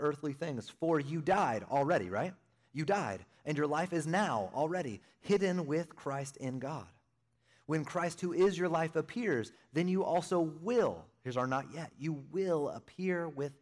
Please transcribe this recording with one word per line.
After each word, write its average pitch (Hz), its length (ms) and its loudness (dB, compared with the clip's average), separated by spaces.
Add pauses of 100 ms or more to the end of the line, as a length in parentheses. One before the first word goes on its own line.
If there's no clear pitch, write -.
earthly 143 320 0
things. 139 340 -6
For 165 320 2
you 151 220 -2
died 143 420 2
already," 139 460 2
right? 139 240 -2 (400)
You 151 100 -4
died, 143 420 0 (200)
"and 151 120 -2
your 147 100 2
life 165 260 0
is 160 120 0
now 156 480 2
already 156 480 -2 (200)
hidden 180 460 2
with 165 280 0
Christ 139 400 -6
in 131 240 -4
God. 127 300 -8 (760)
When 156 180 0
Christ, 170 380 -2
who 180 100 -2
is 185 260 4
your 180 120 2
life, 160 260 0
appears, 156 560 0 (220)
then 175 160 2
you 185 120 4
also 175 380 2
will," 160 680 0 (160)
here's 123 140 -6
our 127 120 2
not 135 260 0
yet, 156 240 -10
"you 156 160 -4
will 156 560 0
appear 175 580 -2
with 143 340 -6